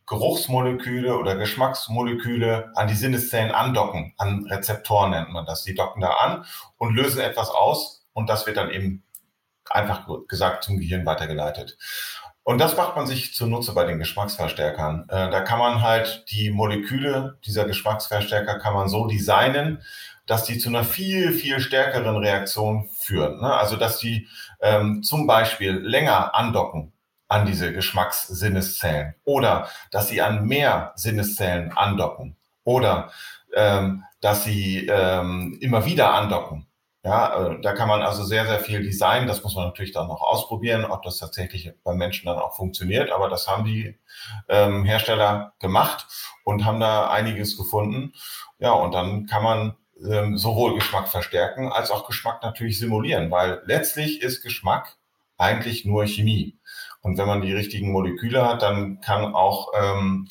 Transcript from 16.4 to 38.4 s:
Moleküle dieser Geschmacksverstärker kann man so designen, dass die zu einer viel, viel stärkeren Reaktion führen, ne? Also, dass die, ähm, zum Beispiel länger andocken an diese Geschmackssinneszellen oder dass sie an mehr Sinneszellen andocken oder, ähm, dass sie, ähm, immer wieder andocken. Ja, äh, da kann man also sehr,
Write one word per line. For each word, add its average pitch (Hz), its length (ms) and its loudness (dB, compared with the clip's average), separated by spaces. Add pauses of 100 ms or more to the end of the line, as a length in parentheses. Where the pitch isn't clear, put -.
Moleküle 127 920 -2
dieser 101 220 -2
Geschmacksverstärker 104 960 -2
kann 101 160 -2
man 95 120 0
so 110 200 0
designen, 127 760 2 (460)
dass 113 160 0
die 110 160 -4
zu 120 100 -2
einer 117 140 2
viel, 185 500 0
viel 135 260 -2
stärkeren 127 580 2
Reaktion 104 720 0 (120)
führen, - 420 -2
ne? 135 100 2
Also, - 260 2
dass 113 200 0
die, 113 300 -4 (340)
ähm, 104 400 4
zum - 240 0
Beispiel 98 460 4
länger 104 640 2
andocken 98 580 0 (340)
an 101 200 4
diese 87 260 -2
Geschmackssinneszellen 90 1500 -2
oder 135 440 2 (220)
dass 101 200 0
sie 104 120 0
an 107 240 2
mehr 123 500 2
Sinneszellen 95 800 -2
andocken 98 640 -2 (260)
oder, 120 480 2 (440)
ähm, 98 480 4 (180)
dass 104 220 2
sie, 98 440 0
ähm, 90 720 0
immer 117 260 2
wieder 110 260 4
andocken. 90 540 -2 (380)
Ja, 92 460 2
äh, 80 100 -8
da 101 120 0
kann 113 140 0
man 104 140 4
also 104 220 -2
sehr, 110 240 0